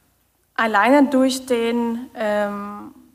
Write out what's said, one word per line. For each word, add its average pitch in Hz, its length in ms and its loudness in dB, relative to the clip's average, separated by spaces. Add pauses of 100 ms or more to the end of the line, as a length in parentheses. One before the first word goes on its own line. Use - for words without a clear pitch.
(540)
alleine 226 500 4
durch 262 420 0
den, 233 680 -2
ähm, 208 800 -6 (200)